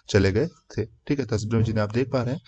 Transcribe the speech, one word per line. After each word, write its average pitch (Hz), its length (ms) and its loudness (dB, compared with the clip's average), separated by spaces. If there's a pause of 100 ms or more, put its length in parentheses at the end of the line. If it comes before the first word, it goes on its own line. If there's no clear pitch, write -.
चले 98 240 4
गए 117 140 2
थे। - 380 -8
ठीक - 340 -4
है, 127 80 -4
तस्वीर 110 300 -2
में 110 80 4
जिन्हें 110 200 0
आप 104 80 -6
देख 123 200 0
पा 127 100 0
रहे 120 120 -2
हैं, 170 140 -6